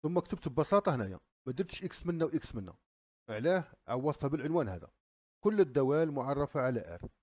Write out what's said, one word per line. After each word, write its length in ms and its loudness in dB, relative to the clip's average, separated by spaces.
ثم 160 2
كتبت 280 -6
ببساطة 480 2
هنايا، 240 -4
ما 60 -4
درتش 300 -6
إكس 220 -6
منا 200 0
وإكس 300 -4
منا. 220 -8
علاه؟ 440 0
عوضتها 400 -2
بالعنوان 400 0
هذا. 240 -8
كل 180 4
الدوال 500 4
معرفة 480 -2
على 200 2
آر. 300 -10